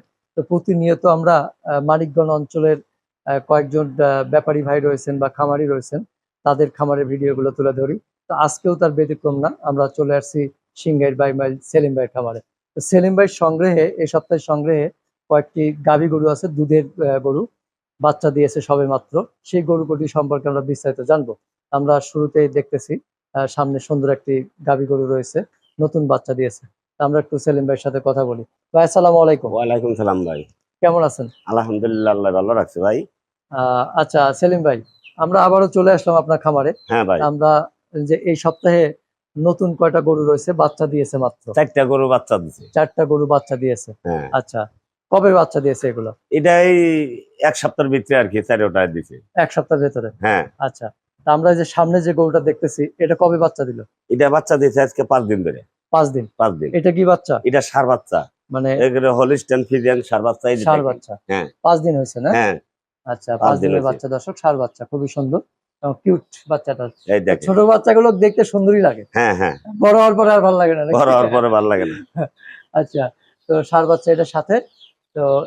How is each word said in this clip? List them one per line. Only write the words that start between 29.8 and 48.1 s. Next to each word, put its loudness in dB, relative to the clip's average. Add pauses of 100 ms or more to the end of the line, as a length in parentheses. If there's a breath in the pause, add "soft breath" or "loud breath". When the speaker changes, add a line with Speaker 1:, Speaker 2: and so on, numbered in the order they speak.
Speaker 2:
সালাম -2
ভাই। -8 (380)
Speaker 1:
কেমন 4
আছেন? -4 (180)
Speaker 2:
আলহামদুলিল্লাহ, 0
আল্লাহ 0
ভালো 0
রাখছে -2
ভাই। -2 (440)
Speaker 1:
আহ, -2
আচ্ছা 2
সেলিম 0
ভাই, 2 (360)
আমরা 2
আবারও 4
চলে 2
আসলাম 2
আপনার 2
খামারে। 0 (160)
Speaker 2:
হ্যাঁ 0
ভাই। 0
Speaker 1:
আমরা 2 (340)
যে 0
এই -2
সপ্তাহে 2 (440)
নতুন 0
কয়টা 2
গরু 0
রয়েছে, 0
বাচ্চা 0
দিয়েছে -4
মাত্র? -6
Speaker 2:
চারটা 2
গরু 2
বাচ্চা 0
দিছে। -12
Speaker 1:
চারটা 0
গরু 0
বাচ্চা 0
দিয়েছে। -4
Speaker 2:
হ্যাঁ। -8
Speaker 1:
আচ্ছা, -6 (420)
কবে 4
বাচ্চা 2
দিয়েছে -2
এগুলো? -6 (180)
Speaker 2:
এটা 4
এই 2 (200)
এক 2
সপ্তাহের -2
ভিতরে 2